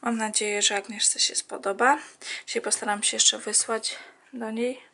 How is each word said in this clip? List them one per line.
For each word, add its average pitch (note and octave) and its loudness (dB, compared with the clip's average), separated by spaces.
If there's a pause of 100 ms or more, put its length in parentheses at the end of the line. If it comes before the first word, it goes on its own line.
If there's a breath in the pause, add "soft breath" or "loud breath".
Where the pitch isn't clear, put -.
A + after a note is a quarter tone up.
Mam A#3 0
nadzieję, G#3+ 0
że G3+ 2
Agnieszce G#3 -2
się - 2
spodoba. A#3+ 2 (480 loud breath)
Dzisiaj - -2
postaram G#3 -2
się - 0
jeszcze A3 4
wysłać A3 0 (380 loud breath)
do A#3 -6
niej. A#3+ -2 (120)